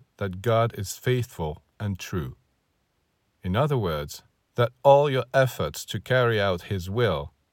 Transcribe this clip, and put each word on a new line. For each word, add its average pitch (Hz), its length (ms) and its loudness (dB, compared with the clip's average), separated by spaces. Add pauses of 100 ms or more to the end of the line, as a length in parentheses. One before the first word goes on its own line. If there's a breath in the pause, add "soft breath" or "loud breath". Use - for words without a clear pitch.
(180)
that 95 260 -6
God 113 340 2
is 101 180 -8
faithful 98 680 -4 (160)
and 101 180 -6
true. 73 380 -8 (1040)
In 92 140 -2
other 143 220 2
words, 78 440 -4 (340)
that 120 180 0 (100)
all 143 260 8
your 131 240 -2
efforts 127 520 0
to - 140 -8
carry 120 400 2
out 95 240 0
His 92 240 -6
will 95 460 -2 (200)